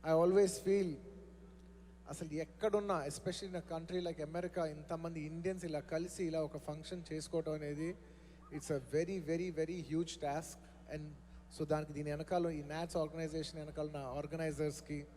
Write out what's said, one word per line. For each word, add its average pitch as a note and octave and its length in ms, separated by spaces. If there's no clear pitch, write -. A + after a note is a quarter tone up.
I D#3+ 40
always F#3 320
feel G3 220
అసలు D#3 200
ఎక్కడున్నా, G3+ 520
especially F#3 420
in F3 80
a - 140
country E3 320
like E3 220
America, F3 340
ఇంతమంది E3 460
ఇండియన్స్ F3+ 380
ఇలా D3 120
కలిసి F3 360
ఇలా D#3+ 180
ఒక D3+ 100
ఫంక్షన్ D#3 420
చేసుకోవటం D#3+ 480
అనేది, D3+ 320
it's C#3+ 200
a C3 40
very, F3 240
very, E3+ 180
very E3+ 180
huge E3 220
task. D3 300
And D3+ 100
so E3+ 60
దానికి, D3+ 240
దీని D3 180
వెనకాల, E3+ 320
ఈ - 20
nats E3 300
ఆర్గనైజేషన్ D#3+ 600
వెనకాల D3+ 300
ఉన్న C#3+ 100
ఆర్గనైజర్స్‌కి D3 840